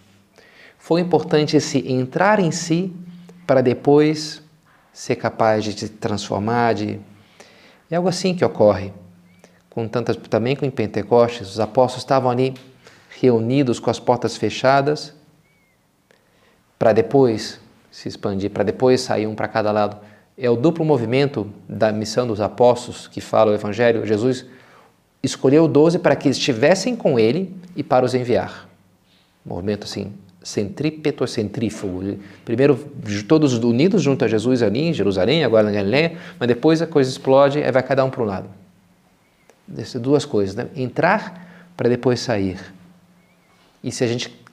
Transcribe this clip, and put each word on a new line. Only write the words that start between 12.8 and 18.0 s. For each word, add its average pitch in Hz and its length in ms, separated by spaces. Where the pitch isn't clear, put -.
reunidos 120 600
com 123 100
as 110 80
portas 120 380
fechadas 139 760
para 113 140
depois 113 680
se - 180